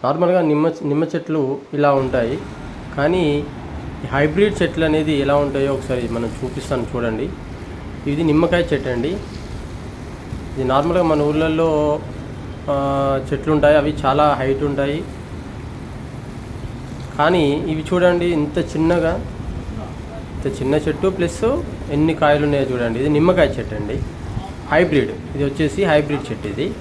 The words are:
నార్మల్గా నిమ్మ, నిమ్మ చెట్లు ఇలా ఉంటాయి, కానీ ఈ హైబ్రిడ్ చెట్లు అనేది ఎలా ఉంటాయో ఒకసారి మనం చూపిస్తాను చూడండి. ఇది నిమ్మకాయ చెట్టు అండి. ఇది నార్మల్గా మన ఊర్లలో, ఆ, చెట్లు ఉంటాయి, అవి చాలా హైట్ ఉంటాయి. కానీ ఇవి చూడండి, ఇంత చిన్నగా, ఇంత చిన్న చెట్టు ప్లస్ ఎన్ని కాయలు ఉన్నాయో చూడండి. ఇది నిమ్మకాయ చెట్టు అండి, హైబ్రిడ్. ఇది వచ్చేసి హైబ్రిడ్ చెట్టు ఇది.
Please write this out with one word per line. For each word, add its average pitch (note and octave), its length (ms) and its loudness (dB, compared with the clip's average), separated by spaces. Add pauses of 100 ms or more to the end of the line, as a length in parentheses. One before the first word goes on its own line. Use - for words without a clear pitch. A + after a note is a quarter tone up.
నార్మల్గా F3 440 2
నిమ్మ, D3+ 240 4 (200)
నిమ్మ D3+ 200 2
చెట్లు D#3 300 -2 (360)
ఇలా C#3+ 120 6 (100)
ఉంటాయి, B2+ 380 0 (580)
కానీ E3+ 260 2 (840)
ఈ - 100 -6
హైబ్రిడ్ D#3 480 4
చెట్లు E3 280 2
అనేది D3+ 260 2 (100)
ఎలా C#3+ 180 4
ఉంటాయో C#3 340 0
ఒకసారి B2 380 -2
మనం A#2 140 -2 (100)
చూపిస్తాను B2+ 540 -4
చూడండి. A#2 340 -2 (840)
ఇది D#3+ 160 0
నిమ్మకాయ E3+ 420 4
చెట్టు C3+ 220 0
అండి. B2 180 0 (1400)
ఇది C3 160 -2
నార్మల్గా E3+ 400 4
మన D3 200 4
ఊర్లలో, D#3+ 380 2 (1040)
ఆ, C#3 40 2 (540)
చెట్లు D3+ 260 0
ఉంటాయి, D3 240 8
అవి D3 120 0 (120)
చాలా D3 200 4 (140)
హైట్ C3+ 300 0
ఉంటాయి. C#3+ 280 0 (2250)
కానీ D#3+ 260 4 (280)
ఇవి D#3 180 -2
చూడండి, F3 380 4 (100)
ఇంత D3 180 0 (160)
చిన్నగా, E3 400 2 (1200)
ఇంత C3+ 240 -4
చిన్న C#3 160 0 (100)
చెట్టు D#3+ 300 0
ప్లస్ F3 280 -2 (520)
ఎన్ని D#3 240 4
కాయలు D3 260 6
ఉన్నాయో C#3+ 240 2
చూడండి. A#2+ 320 0
ఇది C#3+ 140 2
నిమ్మకాయ D#3+ 400 6
చెట్టు G#2+ 220 -6
అండి, G#2 180 -4 (760)
హైబ్రిడ్. D3+ 400 4 (220)
ఇది C#3+ 140 -2
వచ్చేసి D3+ 420 0
హైబ్రిడ్ D3 400 2
చెట్టు G#2+ 220 -6
ఇది. B2 140 -2 (160)